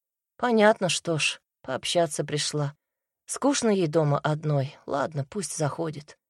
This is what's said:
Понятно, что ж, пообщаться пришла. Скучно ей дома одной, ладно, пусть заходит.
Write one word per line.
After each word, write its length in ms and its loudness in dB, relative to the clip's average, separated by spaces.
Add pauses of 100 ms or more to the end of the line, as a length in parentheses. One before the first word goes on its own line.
(360)
Понятно, 520 4
что 300 -2
ж, 220 -2 (220)
пообщаться 640 -2
пришла. 500 -2 (520)
Скучно 420 0
ей 200 2
дома 300 2
одной, 580 -2 (100)
ладно, 420 -4
пусть 280 -8
заходит. 600 -6 (140)